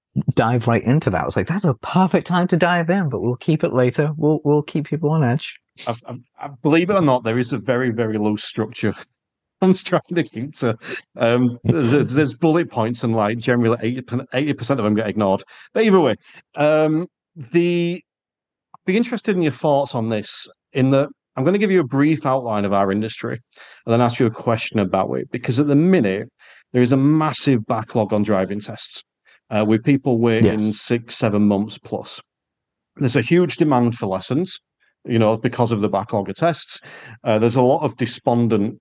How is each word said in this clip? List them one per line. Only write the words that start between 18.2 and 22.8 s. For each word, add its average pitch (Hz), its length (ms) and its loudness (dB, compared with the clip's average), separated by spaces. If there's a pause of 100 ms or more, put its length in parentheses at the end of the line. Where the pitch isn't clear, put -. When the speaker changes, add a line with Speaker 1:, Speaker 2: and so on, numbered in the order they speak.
Speaker 2:
be 190 120 0
interested 233 380 -2
in 180 80 0
your 151 100 2
thoughts 143 420 0
on 113 140 -2
this, - 380 -6 (260)
in 131 180 2
that 139 180 2 (260)
I'm - 80 -4
gonna 190 160 2
give 208 120 2
you 185 100 4
a 143 60 -2
brief 139 380 0
outline 120 400 0
of 98 80 0
our 98 180 2